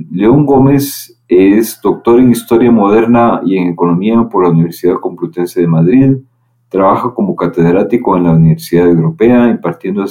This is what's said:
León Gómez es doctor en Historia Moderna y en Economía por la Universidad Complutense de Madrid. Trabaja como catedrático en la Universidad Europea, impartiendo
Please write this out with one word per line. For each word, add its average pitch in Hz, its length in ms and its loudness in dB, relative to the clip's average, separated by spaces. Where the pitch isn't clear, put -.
León 117 360 2
Gómez 139 800 -2
es 98 560 2
doctor 117 380 0
en 127 100 4
Historia 117 400 0
Moderna 113 720 2
y 95 140 -2
en 90 100 -2
Economía 90 640 -2
por 92 140 0
la 87 60 0
Universidad 82 500 0
Complutense 87 580 -8
de 87 80 0
Madrid. 110 480 2
Trabaja 104 440 -2
como 95 220 -4
catedrático 92 800 -2
en 90 80 0
la 85 80 0
Universidad 80 560 2
Europea, 104 640 2
impartiendo 98 600 -6